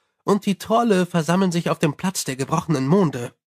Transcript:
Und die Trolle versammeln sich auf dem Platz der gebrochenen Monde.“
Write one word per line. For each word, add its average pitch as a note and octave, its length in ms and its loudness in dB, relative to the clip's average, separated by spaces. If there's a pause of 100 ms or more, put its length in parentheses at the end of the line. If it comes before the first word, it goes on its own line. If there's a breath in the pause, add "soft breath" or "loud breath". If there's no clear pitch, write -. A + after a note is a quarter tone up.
(240)
Und G3+ 220 0
die G3 120 0
Trolle G#3+ 480 2
versammeln F3 460 0
sich E3+ 180 -2
auf - 80 -2
dem D3+ 180 0
Platz - 280 -4
der C3 120 -6
gebrochenen C3+ 500 -2
Monde.“ C3+ 480 2 (120)